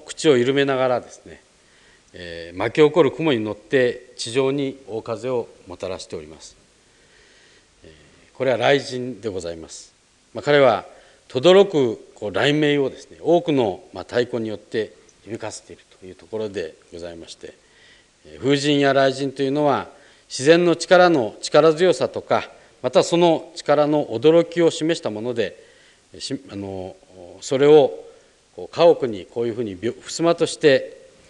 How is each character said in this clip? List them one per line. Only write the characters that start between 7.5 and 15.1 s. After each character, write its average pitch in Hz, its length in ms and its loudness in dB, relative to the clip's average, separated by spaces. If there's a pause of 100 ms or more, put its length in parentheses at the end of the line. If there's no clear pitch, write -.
え 82 40 -20
ー、 - 480 -20
こ 127 80 -6
れ 131 60 0
は 117 80 0
雷 131 260 2
神 123 380 -10
で 110 80 -8
ご 92 100 -8
ざ 82 100 -8
い 85 60 -12
ま 80 140 -18
す。 - 240 -20 (400)
ま 117 60 -10
あ、 - 20 -10
彼 147 160 4
は 113 260 4 (440)
轟 180 360 6
く 135 320 -2 (180)
こ 107 140 -10
う 95 40 -10
雷 123 200 0
鳴 147 320 0
を 131 60 -4
で - 80 -18
す - 120 -20
ね、 85 120 -20
多 165 180 2
く 160 120 -4
の、 110 300 -2 (120)
ま 92 80 -10
あ、 - 20 -10
太 117 160 -4
鼓 120 160 -4
に 110 140 -6
よ 104 60 -10
っ - 20 -12
て - 340 -8 (320)